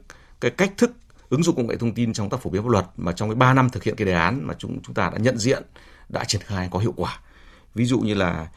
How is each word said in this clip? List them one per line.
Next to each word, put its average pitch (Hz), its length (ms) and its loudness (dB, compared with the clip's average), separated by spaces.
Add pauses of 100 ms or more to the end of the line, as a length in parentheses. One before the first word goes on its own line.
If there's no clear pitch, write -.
(420)
cái 120 100 2
cách 202 260 0
thức 240 140 4 (380)
ứng 147 140 2
dụng 175 120 2
công 120 120 0
nghệ 113 100 -2
thông 117 160 -2
tin 113 200 0
trong 104 160 -4
tác 127 120 -4
phổ 85 80 -6
biến 92 140 -2
pháp 123 60 -4
luật 101 160 4 (120)
mà 87 140 -4
trong 107 180 -4
cái 110 60 -2
ba 127 180 6
năm 131 160 6
thực - 140 -8
hiện 107 120 -2
cái 107 100 -2
đề 95 80 2
án 87 340 2
mà - 100 -4
chúng, - 240 -8
chúng 123 120 -14
ta 95 160 0
đã - 80 -8
nhận 117 200 2
diện, 117 260 0 (460)
đã - 140 -4
triển - 180 -2
khai 92 300 -4
có 90 80 0
hiệu 110 160 0
quả. - 240 -4 (560)
Ví 117 100 2
dụ 123 140 2
như 107 140 0
là, 87 440 0